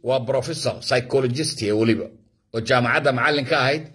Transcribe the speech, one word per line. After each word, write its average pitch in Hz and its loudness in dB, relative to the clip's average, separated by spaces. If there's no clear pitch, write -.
waa 127 0
professor, 127 -4
psychologist 131 0
ee 104 0
weliba, 110 2
oo 113 -2
jaamacadda 127 2
macallin 135 0
ka 156 0
ahayd. 143 0